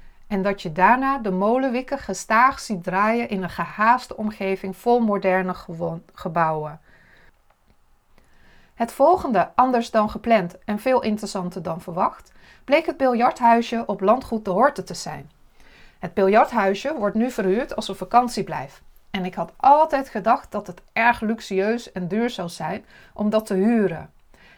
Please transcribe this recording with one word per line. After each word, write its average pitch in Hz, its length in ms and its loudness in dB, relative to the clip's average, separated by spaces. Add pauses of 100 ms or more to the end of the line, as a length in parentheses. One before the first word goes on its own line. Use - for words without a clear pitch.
(260)
En 196 160 -2
dat 196 200 -2
je 170 100 -8
daarna 254 460 2
de 214 120 -4
molenwieken 247 680 0
gestaag 240 640 2
ziet 185 240 -8
draaien 220 440 0
in 190 140 -4
een 170 80 -6
gehaaste 220 680 -2
omgeving 190 600 -6
vol 240 240 2
moderne 190 540 0
gewo-, 165 460 -8 (120)
gebouwen. 160 680 -4 (1900)
Het 233 180 -6
volgende, 277 600 2
anders 247 360 2
dan 214 200 0
gepland 208 540 0
en 208 140 -4
veel 254 240 0
interessanter 202 600 -4
dan 170 180 -6
verwacht, - 520 -4 (320)
bleek 311 220 2
het 311 100 -4
biljarthuisje 233 880 2
op 208 140 -6
landgoed 220 440 0
De 202 60 -4
Horte 208 340 2
te 175 100 -14
zijn. 147 360 -12 (680)
Het - 160 -10
biljarthuisje 208 800 4
wordt 208 220 -2
nu 240 140 0
verhuurd 208 460 -2
als - 120 -8
een 196 60 -6
vakantieblijf. 185 880 -2 (300)
En 190 120 -4
ik 185 100 -8
had 170 220 -8
altijd 285 520 4
gedacht 226 440 -2
dat 208 140 -8
het - 160 -16 (100)
erg 233 280 2
luxueus 220 720 -2
en 180 160 -6
duur 226 220 -2
zou 185 180 -8
zijn 170 360 -8 (280)
om 208 180 -2
dat 214 160 0
te 208 80 -4
huren. 190 560 0 (480)